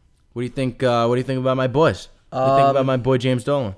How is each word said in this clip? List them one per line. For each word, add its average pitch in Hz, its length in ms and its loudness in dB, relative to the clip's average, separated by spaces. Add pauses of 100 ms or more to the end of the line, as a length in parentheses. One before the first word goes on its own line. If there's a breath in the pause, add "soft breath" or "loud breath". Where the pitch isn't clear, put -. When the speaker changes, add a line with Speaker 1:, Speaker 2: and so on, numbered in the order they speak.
(320)
Speaker 1:
what 120 100 -8
do - 20 -4
you 120 80 -10
think, 131 300 -4
uh, 120 240 2
what 120 100 2
do - 20 0
you 127 60 -4
think 131 160 -4
about 131 160 0
my 131 100 0
boys? 127 420 0 (200)
What 127 100 -8
do 127 140 0
you 135 60 4
think 139 120 6
about 139 100 2
Speaker 2:
Um, 131 60 0
Speaker 1:
my 131 100 0
boy 127 220 0
James 127 240 -2
Dolan? 131 360 -2